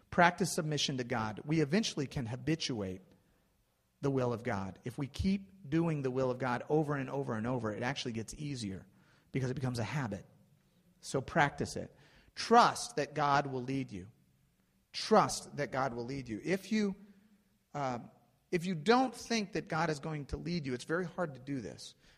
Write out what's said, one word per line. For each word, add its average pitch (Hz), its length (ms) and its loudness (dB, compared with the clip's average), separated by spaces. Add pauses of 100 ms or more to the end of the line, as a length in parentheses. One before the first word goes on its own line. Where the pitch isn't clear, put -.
(100)
Practice 175 400 4
submission 151 460 -2
to 123 80 -2
God. 110 400 -2
We 156 160 2
eventually 151 480 0
can 131 180 -4
habituate 120 760 -2 (1000)
the 139 100 2
will 123 220 2
of 113 100 -4
God. 98 420 -2
If - 140 -6
we 143 80 -2
keep 196 400 0 (220)
doing 160 340 2
the 131 80 0
will 131 200 2
of 123 80 -2
God 123 300 -2
over 151 280 4
and 135 120 -4
over 135 260 -2
and 110 120 -2
over, 117 260 0
it 104 120 -4
actually 131 280 -2
gets 110 240 -6
easier, 120 480 -6 (480)
because 131 180 0
it 131 40 -4
becomes 127 240 -2
a 110 60 -2
habit. 104 400 -4 (760)
So - 200 -2
practice - 560 2
it. 92 140 -8 (440)
Trust 220 640 6
that 147 180 -2
God 143 320 4
will 131 160 -4
lead 135 300 -2
you. 95 140 -10 (880)
Trust - 640 2
that 143 140 -2
God 131 240 0
will 120 100 -4
lead 131 240 -6
you. 107 160 -4
If 190 280 -2
you, 208 220 2 (800)
uh, 131 240 -2 (520)
if 175 160 0
you 190 80 0
don't 233 400 4
think 220 380 -4
that 156 160 -4
God 165 220 0
is 151 80 -2
going 151 280 -6
to - 100 -6
lead 151 300 -4
you, 127 80 -2
it's 123 100 -6
very 170 220 0
hard 165 280 -6
to 123 60 -14
do 135 200 -6
this. - 340 -12 (240)